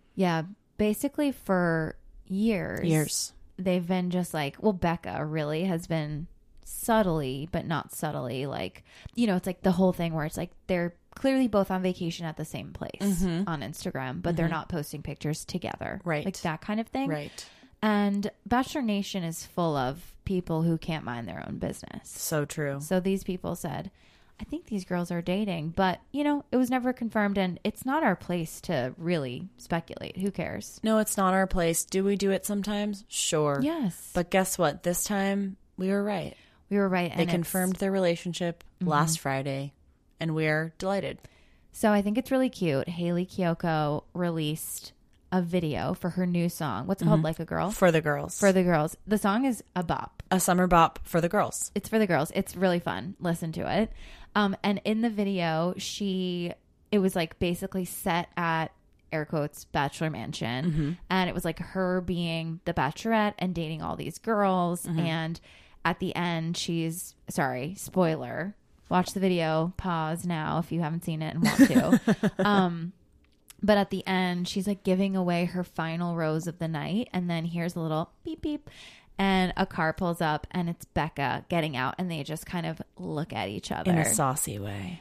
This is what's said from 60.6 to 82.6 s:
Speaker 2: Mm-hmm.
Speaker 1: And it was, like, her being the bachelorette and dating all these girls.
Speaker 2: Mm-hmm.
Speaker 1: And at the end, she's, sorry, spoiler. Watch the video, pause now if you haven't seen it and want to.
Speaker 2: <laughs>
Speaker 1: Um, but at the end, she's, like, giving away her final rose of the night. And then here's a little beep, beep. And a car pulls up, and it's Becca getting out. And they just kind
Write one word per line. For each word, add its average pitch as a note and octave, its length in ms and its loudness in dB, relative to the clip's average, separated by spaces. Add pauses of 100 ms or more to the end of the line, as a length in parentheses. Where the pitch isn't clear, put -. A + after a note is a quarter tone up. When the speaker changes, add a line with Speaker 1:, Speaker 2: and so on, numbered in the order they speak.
Speaker 2:
Mm-hmm. D#3 260 2 (180)
Speaker 1:
And F#3 200 2
it - 40 -4
was, F3+ 120 -4
like, D#3+ 140 -2
her F#3 420 -2
being E3 640 -2
the E3+ 80 0
bachelorette G#3 640 2
and F#3 160 -2
dating D#3+ 260 -4
all - 140 -4
these - 220 -8
girls. F#3 680 2
Speaker 2:
Mm-hmm. E3 140 0
Speaker 1:
And E3 400 0 (460)
at F3 140 0
the F#3 160 -2
end, E3+ 420 -2
she's, E3 580 -4 (140)
sorry, C#3 480 -2
spoiler. D#3+ 800 0 (340)
Watch F3+ 240 2
the F#3+ 80 -4
video, E3 560 2
pause E3+ 480 -2
now D#3 340 0
if E3 140 -4
you E3+ 80 0
haven't E3 240 -4
seen D#3+ 160 -2
it - 140 -4
and F3 100 2
want - 120 4
to. A3 800 6
Speaker 2:
<laughs> - 60 2
Speaker 1:
Um, F3+ 460 2 (720)
but G#3 140 6
at G3 140 2
the F#3+ 160 -4
end, F3+ 400 0
she's, F#3+ 200 -4
like, G3+ 160 -4
giving F#3+ 320 2
away F3 300 2
her F3 180 -2
final E3 520 -4
rose D#3+ 320 0
of E3+ 100 -6
the E3 100 -4
night. D#3+ 460 -2
And F3 160 -2
then E3 160 0
here's E3+ 300 -4
a F3 40 -4
little D#3+ 320 -2 (120)
beep, D#4+ 180 -10
beep. D4 280 -4 (500)
And F#3+ 360 4
a F#3+ 120 0
car D#3+ 260 -2
pulls E3+ 260 -2
up, D3+ 300 0
and F3 180 -2
it's E3+ 180 -8
Becca - 640 -4
getting D#3 300 0
out. B2+ 220 -2
And F3+ 100 -4
they D#3 140 -4
just D#3 240 -8
kind E3+ 180 -4